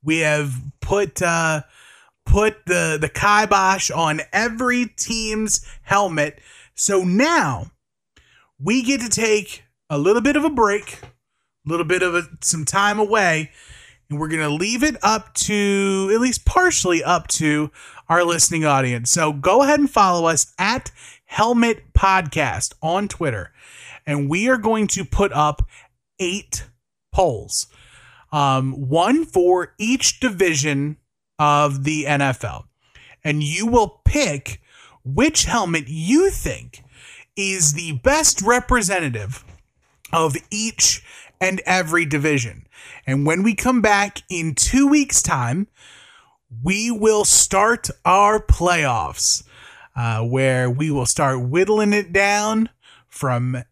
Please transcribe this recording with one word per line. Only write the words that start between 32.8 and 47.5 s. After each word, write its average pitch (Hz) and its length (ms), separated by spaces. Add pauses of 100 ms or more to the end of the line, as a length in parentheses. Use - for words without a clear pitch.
And 151 180
you 165 240
will 233 400
pick 165 560 (420)
which 214 420
helmet 170 420
you 196 420
think - 540 (520)
is 190 380
the 165 200 (100)
best 294 400
representative 190 1000 (680)
of 160 220 (160)
each - 520 (380)
and 190 240
every 170 400
division. 143 600 (400)
And 139 180
when 165 160
we 214 140
come 247 260
back 202 480
in 165 240
two 277 340
weeks' 285 360
time, 147 440 (960)
we 208 280
will 214 340
start 214 640 (160)